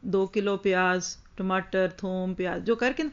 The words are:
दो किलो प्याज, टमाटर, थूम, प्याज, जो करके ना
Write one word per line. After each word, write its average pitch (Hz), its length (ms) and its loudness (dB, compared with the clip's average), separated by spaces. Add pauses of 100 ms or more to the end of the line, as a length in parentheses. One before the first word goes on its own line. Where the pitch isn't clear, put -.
दो 196 220 2
किलो 202 300 0
प्याज, 185 600 2 (220)
टमाटर, 185 540 0 (100)
थूम, 185 320 -2
प्याज, 175 280 -4
जो 220 140 2
करके 262 260 0
ना 302 100 -2